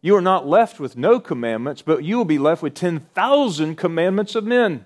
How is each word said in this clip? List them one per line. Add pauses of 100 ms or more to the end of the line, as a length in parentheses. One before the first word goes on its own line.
you
are
not
left
with
no
commandments,
but
you
will
be
left
with
ten
thousand
commandments
of
men.